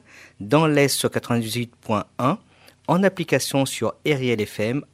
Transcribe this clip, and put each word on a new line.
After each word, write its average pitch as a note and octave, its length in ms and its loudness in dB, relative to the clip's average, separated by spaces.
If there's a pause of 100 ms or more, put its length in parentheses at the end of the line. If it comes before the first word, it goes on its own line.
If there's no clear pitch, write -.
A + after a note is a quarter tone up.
(400)
dans C#3+ 260 2
l'Est C#3+ 220 4
sur - 220 -2
quatre-vingt-dix-huit A#2 600 -2 (120)
point G#2+ 240 -2 (120)
un, C#3+ 200 0 (480)
en F3 160 2
application D#3 640 0
sur - 220 -4 (180)
R C#3+ 160 0
I B2+ 80 0
L G#2 160 0
F - 140 -12
M, A#2+ 340 -2